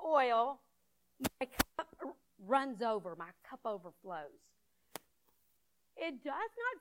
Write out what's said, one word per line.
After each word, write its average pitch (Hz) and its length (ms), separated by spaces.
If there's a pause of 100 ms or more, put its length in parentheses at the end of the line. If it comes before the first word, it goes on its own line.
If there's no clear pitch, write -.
oil, 262 540 (800)
my 262 60 (300)
cup 320 100 (180)
r-, 277 100 (300)
runs 254 380
over, 202 320
my 170 160 (180)
cup 254 160
overflows. 175 760 (1500)
It 330 280
does 285 100
not 453 460